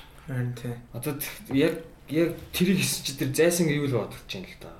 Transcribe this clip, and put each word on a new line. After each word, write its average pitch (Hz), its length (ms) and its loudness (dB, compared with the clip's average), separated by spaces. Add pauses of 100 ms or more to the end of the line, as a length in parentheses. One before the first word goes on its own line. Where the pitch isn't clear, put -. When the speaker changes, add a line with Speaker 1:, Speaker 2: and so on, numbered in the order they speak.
(240)
Speaker 1:
Харин 123 320 -4
тийм. 120 200 -8 (180)
Speaker 2:
Одоо 123 260 -4
т-, - 320 -10
яг, 156 320 4 (240)
яг 160 240 2 (240)
тэрийг 185 240 4
хийсэн 127 240 0
чи - 140 -4
тэр 135 160 0
зайсан 170 340 6
юу 147 220 2
л 120 80 2 (100)
бодож - 160 -14
байна 92 240 -10
л - 140 -18
да. 82 180 -16